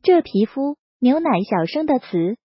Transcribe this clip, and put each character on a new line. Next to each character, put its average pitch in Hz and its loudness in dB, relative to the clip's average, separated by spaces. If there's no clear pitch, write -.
这 359 4
皮 202 -2
肤， 277 -6
牛 254 2
奶 330 -2
小 185 -2
生 302 -6
的 285 0
词 185 -4